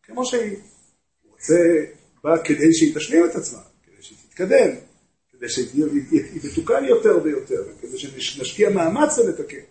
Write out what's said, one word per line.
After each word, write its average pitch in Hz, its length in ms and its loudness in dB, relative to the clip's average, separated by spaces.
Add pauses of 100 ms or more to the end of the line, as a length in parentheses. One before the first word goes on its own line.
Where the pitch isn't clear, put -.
כמו 247 220 -8
שהיא. 214 320 -4 (640)
הוא - 100 -20
רוצה, 165 540 2 (380)
בא 156 200 0
כדי 147 300 4
שהיא 156 220 2
תשלים - 300 2
את - 100 -4
עצמה, - 260 -10 (220)
כדי - 200 -20
שהיא - 140 -20 (120)
תתקדם, - 460 2 (560)
כדי 120 180 -12
שהיא, 131 360 -2 (260)
היא, 160 120 2 (100)
היא 143 180 -10
תתוקן 254 320 -2
יותר 214 400 4
ויותר, 139 400 -4 (180)
כדי 127 160 -12
שנשקיע 139 720 -2
מאמץ 196 480 0
לתקן 170 540 -4